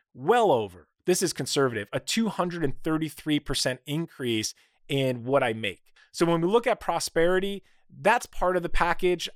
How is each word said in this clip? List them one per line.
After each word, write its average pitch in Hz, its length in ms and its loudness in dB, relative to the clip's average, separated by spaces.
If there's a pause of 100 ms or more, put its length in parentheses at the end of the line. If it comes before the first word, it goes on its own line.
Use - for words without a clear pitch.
(140)
well 190 380 2
over, 101 360 -2 (180)
this 180 160 2
is 175 100 0
conservative, 123 600 -2
a 139 80 -4
two 226 260 -2
hundred 175 380 -2
and - 180 2
thirty-three 156 560 -2
percent 131 460 -4
increase 131 680 -4 (360)
in 131 340 -2
what 135 180 2
I 120 120 0
make. 107 400 -8 (180)
So - 140 0
when 170 160 2
we 175 80 0
look 233 180 2
at 226 140 -2
prosperity, 185 800 0 (380)
that's 220 240 2
part 180 320 0
of 175 60 -2
the 175 60 -4
package. 175 680 0